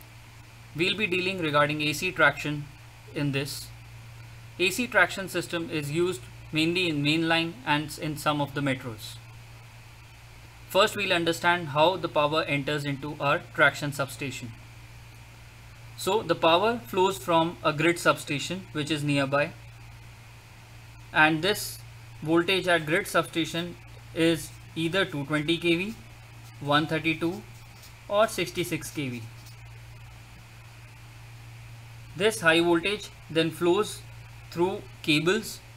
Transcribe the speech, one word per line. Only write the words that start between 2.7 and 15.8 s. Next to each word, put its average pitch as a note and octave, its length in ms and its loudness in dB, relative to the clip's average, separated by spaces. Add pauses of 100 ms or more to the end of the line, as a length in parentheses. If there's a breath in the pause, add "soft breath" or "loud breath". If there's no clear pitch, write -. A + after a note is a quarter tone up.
in C#3+ 160 0
this. C3+ 360 -4 (920)
A F3+ 100 4
C A#3+ 160 -2
traction F#3+ 440 2
system E3+ 420 -4
is D3+ 220 -2
used F3 260 0 (320)
mainly E3+ 380 2
in D3 120 0
mainline E3 520 2 (120)
and D3+ 200 2
s-, D3 120 -10
in D#3 200 -6
some D3 240 0
of C#3+ 120 -4
the D3 60 -4
metros. B2+ 560 -4 (1500)
First, G3+ 300 4
we'll F#3+ 160 0
understand E3+ 560 2
how D#3 260 6
the E3+ 140 -4
power D3+ 340 2
enters C#3+ 400 -2
into C#3+ 380 -6
our D3 180 2 (160)
traction D3 380 4
substation. B2+ 580 -6 (1400)